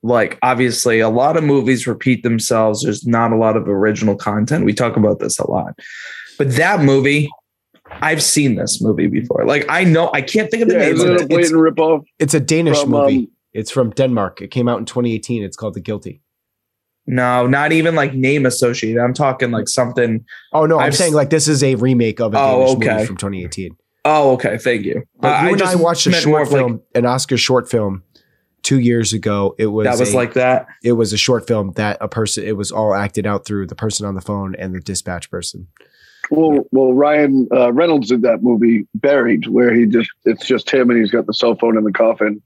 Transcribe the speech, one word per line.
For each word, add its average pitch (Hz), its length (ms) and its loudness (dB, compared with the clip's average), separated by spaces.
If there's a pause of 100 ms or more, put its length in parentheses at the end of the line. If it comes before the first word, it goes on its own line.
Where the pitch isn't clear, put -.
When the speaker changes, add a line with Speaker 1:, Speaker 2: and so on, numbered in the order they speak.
Speaker 1:
like, 113 400 0
obviously 120 580 2
a 110 80 2
lot 131 280 2
of 160 80 0
movies 131 420 2
repeat 123 360 -2
themselves. 113 640 0
There's - 220 -4
not 117 260 2
a 113 40 2
lot 113 200 2
of 98 120 -2
original 101 460 0
content. 107 500 -2
We 101 100 2
talk 117 220 -2
about 104 220 2
this - 200 -6
a - 120 -4
lot, - 280 -6 (600)
but 139 180 0
that 180 260 2
movie, 143 460 2 (640)
I've 156 320 -2
seen 139 340 0
this - 260 -4
movie 107 260 0
before. - 380 -2
Like, 143 220 0
I 170 160 0
know, 165 300 4
I 143 80 -2
can't 214 280 -2
think 226 120 -2
of - 60 2
the 180 60 2
Speaker 2:
Yeah, 175 120 2
Speaker 1:
name - 80 2
Speaker 2:
is 160 80 2
Speaker 1:
of 180 80 2
Speaker 2:
it - 20 4
Speaker 1:
it. 175 120 2
Speaker 2:
a - 20 -8
blatant 170 180 2
Speaker 3:
It's, 156 80 0
Speaker 2:
ripoff 160 520 2 (140)
Speaker 3:
it's 151 160 -2
a 156 60 2
Danish 156 400 0
Speaker 2:
from, 143 100 0
Speaker 3:
movie. 139 280 2
Speaker 2:
um, 120 100 -4 (240)
Speaker 3:
It's 107 180 -8
from 120 200 0
Denmark. 117 520 -2
It 98 80 -14
came 123 180 -2
out 117 100 0
in 113 80 -8
twenty 120 280 -4
eighteen. 110 300 -6
It's 95 120 -12
called 107 180 -8
The 101 60 -12
Guilty. - 400 -12 (840)
Speaker 1:
No, 123 400 0
not 143 260 0
even, 160 220 2
like, 139 200 -2
name 131 320 0
associated. 117 520 0
I'm 123 140 0
talking, 131 380 -2
like, 110 180 -4
something. 120 560 -2 (300)
Speaker 3:
Oh, 156 100 2
no, 160 140 2
I'm 143 80 0
Speaker 1:
I've 143 100 -2
Speaker 3:
saying, 175 160 2
Speaker 1:
s- - 20 0
Speaker 3:
like, 143 140 2
this 151 200 2
is 143 140 2
a 135 120 2
remake 120 440 0
of 113 160 -2
a 139 40 2
Speaker 1:
Oh, 135 260 2
Speaker 3:
Danish 131 140 4
movie 113 120 0
Speaker 1:
okay. 110 160 0
Speaker 3:
from 98 120 -10
twenty 98 260 -8
eighteen. 87 320 -12 (300)
Speaker 1:
Oh, 151 260 4
okay. 120 260 -2
Thank 117 260 -2
you. - 180 -6 (200)
Speaker 3:
Like, 147 100 2
Speaker 1:
Uh, 156 120 2
Speaker 3:
you 180 40 2
Speaker 1:
I 190 40 2
Speaker 3:
and 202 100 2
I - 100 2
Speaker 1:
just 180 60 2
Speaker 3:
watched 165 280 2
a - 40 2
Speaker 1:
meant 170 140 0
Speaker 3:
short 151 80 2
Speaker 1:
more 151 100 2
of, 135 100 -2
like 139 80 4
Speaker 3:
film, 117 220 -2 (120)
an 120 120 2
Oscar 127 320 -2
short 123 320 0
film 101 320 -2 (600)
two 139 180 2
years 117 340 2
ago. 101 440 -2
It 110 80 0
was 107 200 -2
Speaker 1:
That 123 120 0
was 117 140 0
Speaker 3:
a, 131 40 0
Speaker 1:
like 120 180 -2
that? 127 320 2 (160)
Speaker 3:
it 120 100 0
was 113 200 0
a 107 40 -4
short 117 300 0
film 104 300 -2
that 104 240 -4
a 107 80 -8
person, 107 360 -4
it 104 120 -4
was 98 160 -6
all 107 220 0
acted 101 320 -4
out 104 200 -4
through 98 200 -6
the 92 80 -14
person 104 320 -6
on 98 80 -6
the 95 60 -8
phone 98 360 -6
and 92 180 -8
the 92 60 -10
dispatch 90 500 -10
person. 87 380 -12 (600)
Speaker 2:
Well, 151 400 2
well, 131 240 4
Ryan, 143 600 2
uh, 123 180 4
Reynolds 147 360 2
did 120 140 2
that 117 200 0
movie, 117 520 2
Buried, 120 540 0
where 120 260 2
he 117 120 4
just, 113 240 0 (140)
it's - 220 0
just 123 240 -2
him 127 200 2
and 120 80 4
he's 107 120 2
got 117 160 0
the 107 80 -4
cell 117 200 0
phone 113 220 0
in 110 80 0
the 104 80 -2
coffin. 107 540 0